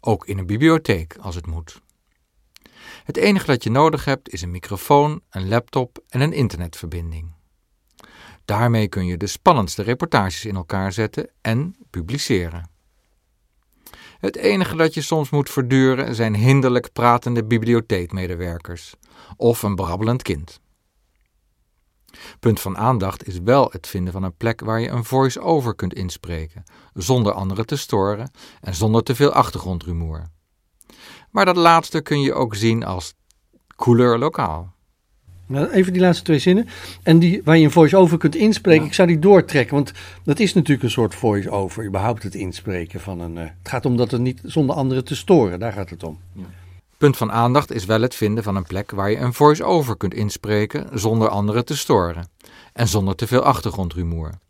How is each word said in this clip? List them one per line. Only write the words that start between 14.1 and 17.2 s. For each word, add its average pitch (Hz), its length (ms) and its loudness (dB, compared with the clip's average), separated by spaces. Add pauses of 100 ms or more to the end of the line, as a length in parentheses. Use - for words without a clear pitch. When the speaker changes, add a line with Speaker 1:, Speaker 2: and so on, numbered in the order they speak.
Speaker 1:
Het 196 160 -6
enige 190 400 0
dat 160 180 2
je 160 80 -4
soms 151 280 -2
moet 143 200 0
verduren 131 640 2
zijn 110 200 0
hinderlijk 123 580 4
pratende 120 500 2